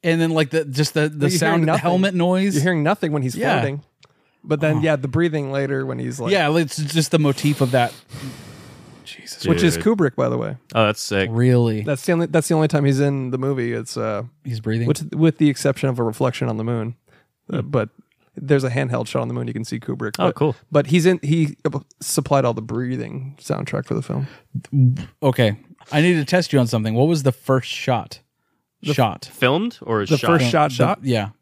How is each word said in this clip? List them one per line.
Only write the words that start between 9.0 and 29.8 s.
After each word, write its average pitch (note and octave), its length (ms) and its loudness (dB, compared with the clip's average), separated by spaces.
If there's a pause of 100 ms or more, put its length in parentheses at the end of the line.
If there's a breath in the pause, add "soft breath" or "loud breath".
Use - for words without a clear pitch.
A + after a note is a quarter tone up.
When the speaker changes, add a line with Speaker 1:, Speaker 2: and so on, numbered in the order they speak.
Speaker 1:
Jesus. - 420 -12
Speaker 2:
Which F2 160 2
is E3 140 2
Speaker 3:
Dude. - 80 -6
Speaker 2:
Kubrick, G3 320 2
by - 120 0
the B2 80 -2
way. A#2 220 -6 (160)
Speaker 3:
Oh, A2+ 100 4
that's G#2 160 0
sick. G2 320 -2
Speaker 1:
Really? A#2+ 500 2
Speaker 2:
That's C#3 220 -4
the F#3 80 2
only, E3+ 140 2
that's D#3 220 0
the E3+ 60 2
only D#3 140 4
time C#3+ 160 2
he's C#3 160 2
in C#3 300 0
the B2+ 80 -4
movie. C3 340 -2
It's, A#2 240 -8
uh, A2 280 -4 (200)
Speaker 1:
He's A2+ 160 -6
breathing? A2 280 -2
Speaker 2:
with, D3+ 260 -4
with D#3 240 2
the D3+ 100 4
exception C#3 400 0
of B2 100 -2
a A#2+ 40 0
reflection A#2+ 480 -2
on A2 80 -4
the A2 60 -4
moon. A#2 320 -4 (540 soft breath)
Uh, - 120 -4
Speaker 1:
Hmm. C#3 80 -8
Speaker 2:
but A2+ 180 0 (480)
there's C3+ 280 0
a B2+ 60 -2
handheld B2 360 -2
shot B2+ 160 -4
on A#2+ 60 -4
the B2 60 -6
moon A#2+ 120 -6
you A#2+ 80 -8
can A#2+ 100 -6
see A#2+ 160 -8
Kubrick. - 380 -8
Speaker 3:
Oh, F3+ 80 0
Speaker 2:
But, D#3 80 0
Speaker 3:
cool. D3 220 0 (140)
Speaker 2:
but C#3+ 180 2
he's D#3+ 180 4
in, F#3 160 4
he D3+ 340 0 (460)
supplied C#3 420 0
all A#2+ 80 2
the A2 100 -6
breathing B2 800 -8
soundtrack - 460 -4
for - 80 -4
the - 80 -2
film. - 240 -4 (960 loud breath)
Speaker 1:
Okay. A#2+ 340 2 (360)
I D3+ 100 2
need F3 120 4
to D3+ 120 0
test F3+ 260 0
you C#3 60 4
on B2 80 4
something. A2 280 -2
What C3 140 4
was D#3+ 140 0
the C3 100 4
first - 380 0
shot? - 500 -4 (640)
Speaker 2:
The D3 100 -2
Speaker 1:
Shot. A#2+ 400 0
Speaker 3:
Filmed E3+ 480 0